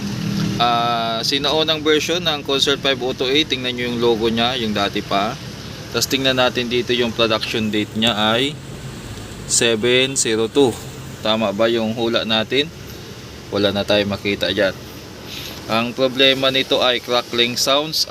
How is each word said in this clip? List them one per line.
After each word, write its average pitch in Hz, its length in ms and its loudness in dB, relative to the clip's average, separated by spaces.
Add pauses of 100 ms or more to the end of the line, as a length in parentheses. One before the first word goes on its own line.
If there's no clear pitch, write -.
(600)
Ah, 117 640 0
sinaunang 151 560 0
version 156 400 2
ng 147 240 -2
Concert 139 320 2
five 131 240 0
oh 127 160 -2
two 131 80 -2
A, 139 160 4
tingnan 127 320 -2
nyo 120 160 -2
yung 120 80 -2
logo 117 320 4
nya, 117 240 2
yung 110 240 -2
dati 101 240 0
pa. 101 320 0 (560)
Tapos 117 160 -2
tingnan 135 320 0
natin 123 320 2
dito 120 240 0
yung 120 160 2
production 110 640 0
date 107 240 -2
nya 113 160 2 (240)
ay 143 160 0 (960)
seven 123 640 2
zero 113 320 0
two. 131 240 4 (560)
Tama 110 320 2
ba 113 80 4
yung 113 320 0
hula 117 240 0
natin? 113 480 0 (800)
Wala 101 240 2
na 101 80 0
tayong 101 320 2
makita 98 400 -2
dyan. 98 240 2 (920)
Ang 117 240 0
problema 135 560 4
nito 131 320 2
ay 123 160 2
crackling 120 560 0
sounds 147 560 0